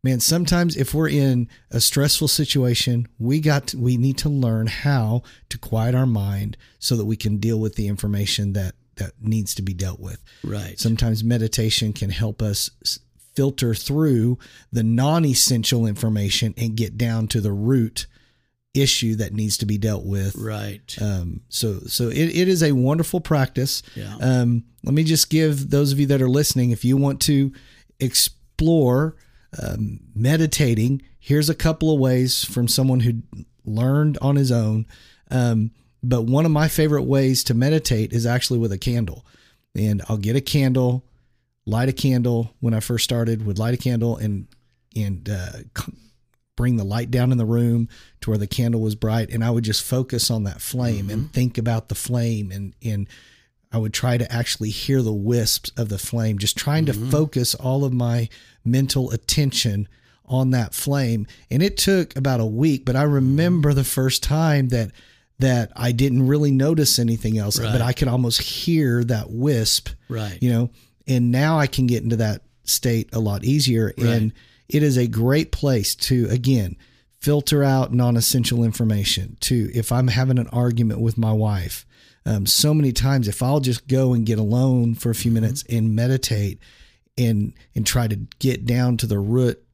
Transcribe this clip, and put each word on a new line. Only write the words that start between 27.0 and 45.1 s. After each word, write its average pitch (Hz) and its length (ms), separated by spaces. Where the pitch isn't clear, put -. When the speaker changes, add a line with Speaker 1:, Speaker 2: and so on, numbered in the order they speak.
Speaker 1:
to 139 320
explore, 147 1160
um, 104 400
meditating, 131 880
here's 147 320
a 160 60
couple 156 380
of 143 60
ways 127 440
from 120 240
someone 131 320
who 117 220
learned 135 580
on 139 140
his 135 160
own. 110 340
Um, 117 400
but 123 200
one 135 220
of 165 60
my 151 160
favorite 147 360
ways 131 420
to 123 80
meditate 127 580
is 117 140
actually 120 340
with 113 140
a 95 40
candle. 117 480
And 104 360
I'll 110 80
get 107 180
a 135 60
candle, 127 640
light 117 220
a 131 60
candle. 120 640
When 117 140
I 110 80
first 117 240
started, 113 400
would 101 120
light 113 160
a 123 40
candle 117 400
and, 101 300
and, 101 340